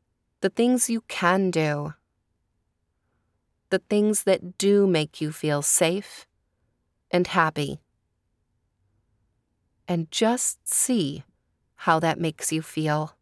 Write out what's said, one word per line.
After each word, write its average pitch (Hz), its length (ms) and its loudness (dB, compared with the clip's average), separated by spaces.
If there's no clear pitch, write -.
the 190 100 0
things 240 400 2
you 233 120 -2
can 185 500 0
do, 151 420 -2
the 190 180 -2
things 208 360 2
that 180 340 0
do 202 300 4
make 156 340 0
you 151 100 -2
feel 147 300 -2
safe - 640 0
and 180 160 2
happy, 151 520 0
and 165 260 -2
just - 540 -2
see 156 580 -2
how 160 240 0
that 165 180 0
makes 160 360 -4
you 160 80 -4
feel. 156 600 -4